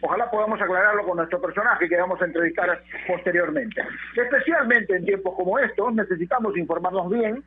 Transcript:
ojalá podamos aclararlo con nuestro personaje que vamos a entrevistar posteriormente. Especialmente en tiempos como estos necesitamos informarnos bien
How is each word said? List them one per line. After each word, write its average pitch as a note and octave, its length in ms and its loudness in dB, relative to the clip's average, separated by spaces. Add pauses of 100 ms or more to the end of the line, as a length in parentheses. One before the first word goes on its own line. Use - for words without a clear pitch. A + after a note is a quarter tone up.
ojalá G3 300 0
podamos G#3+ 300 0
aclararlo G3 440 2
con F3 120 -2
nuestro E3+ 240 -2
personaje F3+ 480 0
que F3 80 2
vamos F3+ 240 0
a F3+ 40 2
entrevistar F3 560 0 (280)
posteriormente. F3+ 720 0 (340)
Especialmente B3 800 2
en F3+ 80 0
tiempos F#3+ 320 0
como F#3 240 0
estos A#3 340 0
necesitamos G3+ 640 0
informarnos F3 520 -2
bien A#3 380 0